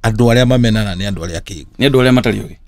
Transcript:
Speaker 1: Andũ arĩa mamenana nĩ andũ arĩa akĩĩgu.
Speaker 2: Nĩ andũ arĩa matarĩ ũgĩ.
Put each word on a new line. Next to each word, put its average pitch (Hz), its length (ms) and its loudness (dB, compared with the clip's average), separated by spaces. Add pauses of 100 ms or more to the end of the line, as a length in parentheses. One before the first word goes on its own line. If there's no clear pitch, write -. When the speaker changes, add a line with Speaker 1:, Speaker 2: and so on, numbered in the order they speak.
Speaker 1:
Andũ 117 300 2
arĩa 123 120 4
mamenana 110 500 0
nĩ 98 160 -6
andũ 82 140 -8
arĩa 82 140 -8
akĩĩgu. 80 260 -14 (140)
Speaker 2:
Nĩ 135 100 2
andũ 131 120 2
arĩa 127 180 4
matarĩ 107 220 -2
ũgĩ. - 140 -14 (120)